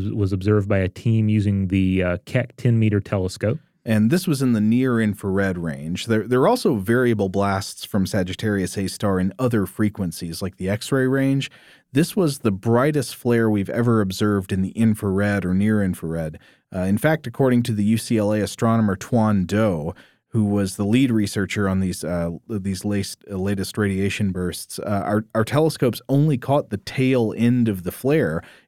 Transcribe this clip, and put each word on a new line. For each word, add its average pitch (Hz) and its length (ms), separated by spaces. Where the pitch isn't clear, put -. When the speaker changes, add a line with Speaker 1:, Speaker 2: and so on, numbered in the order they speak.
Speaker 1:
was 101 240
observed 101 340
by 101 100
a 92 100
team 110 420
using 101 380
the, 92 340
uh, 90 240
Keck - 300
ten-meter 110 440
telescope. 101 580
Speaker 2:
And 110 260
this 185 180
was 139 140
in 127 100
the 110 80
near-infrared 107 960
range. 80 500
There, 110 220
there 127 140
are 160 60
also 156 260
variable 110 560
blasts 98 560
from 98 180
Sagittarius 95 720
A 98 100
star 95 320
in 92 200
other 120 260
frequencies, 90 800
like 92 160
the 92 100
X-ray 127 380
range. 135 440
This 147 220
was 160 260
the 107 120
brightest 120 640
flare 117 320
we've 104 220
ever 117 320
observed 101 500
in 95 80
the 92 120
infrared 101 720
or 90 80
near-infrared. 90 840
Uh, 92 80
in 95 180
fact, 156 280
according 123 360
to 117 100
the 104 120
U 110 120
C 110 220
L 104 160
A 107 80
astronomer 113 520
Tuan 107 520
Do, 90 480
who 110 120
was 101 320
the 107 80
lead 123 260
researcher 104 560
on 95 140
these, 92 240
uh, 85 280
these 98 380
latest, 101 460
uh, 98 60
latest 95 420
radiation 98 540
bursts, 90 480
uh, 101 220
our, 107 220
our 110 100
telescopes 143 640
only 143 260
caught 139 320
the 104 80
tail 127 580
end 120 340
of 95 160
the 87 80
flare. 123 500